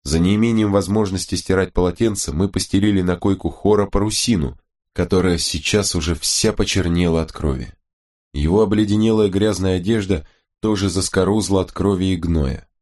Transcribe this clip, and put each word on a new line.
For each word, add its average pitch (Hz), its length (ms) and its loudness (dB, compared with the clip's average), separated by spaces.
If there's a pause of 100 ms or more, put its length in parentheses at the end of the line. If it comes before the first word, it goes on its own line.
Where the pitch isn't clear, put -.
За 76 160 0
неимением 107 520 2
возможности 98 640 0
стирать 92 380 0
полотенце 98 600 0
мы 90 160 0
постелили 98 540 0
на 90 140 0
койку 95 340 -2
Хора 101 360 2
парусину, 101 720 -2 (340)
которая 90 460 0
сейчас - 560 -2
уже 82 200 -2
вся - 380 -2
почернела 87 680 0
от 78 120 -6
крови. 65 420 -6 (580)
Его 80 300 2
обледенелая 107 640 2
грязная 95 480 0
одежда 95 500 -2 (340)
тоже 101 280 0
заскорузла 95 760 0
от 90 100 -8
крови 95 340 0
и 95 100 0
гноя. 80 500 -2 (160)